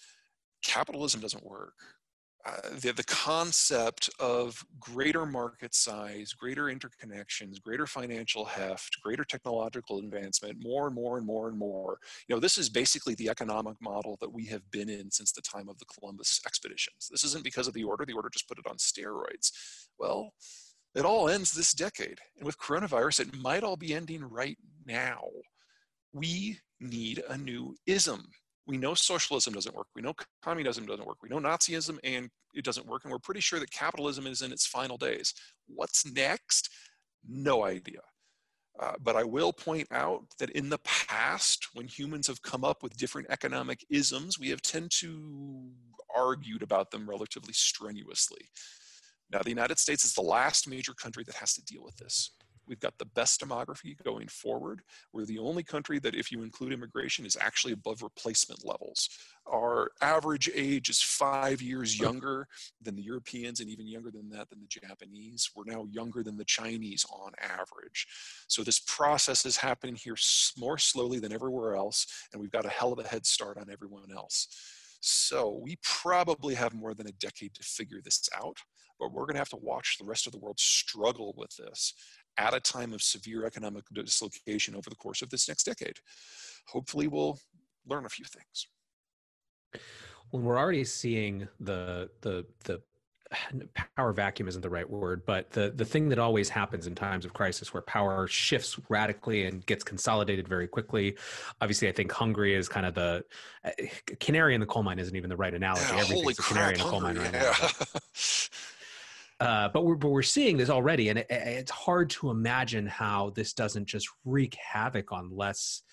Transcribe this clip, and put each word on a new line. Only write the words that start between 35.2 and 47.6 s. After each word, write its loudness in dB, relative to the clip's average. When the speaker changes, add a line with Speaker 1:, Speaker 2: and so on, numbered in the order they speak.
Speaker 1:
What's 0
next? 2
No 4
idea. -4
Uh, 0
but 4
I 4
will 2
point -4
out 0
that -2
in -2
the 0
past, 2
when -8
humans -4
have -2
come -4
up 2
with -10
different -4
economic -4
isms, 2
we -4
have -4
tend -2
to -8
argued 2
about 2
them -8
relatively -8
strenuously. 0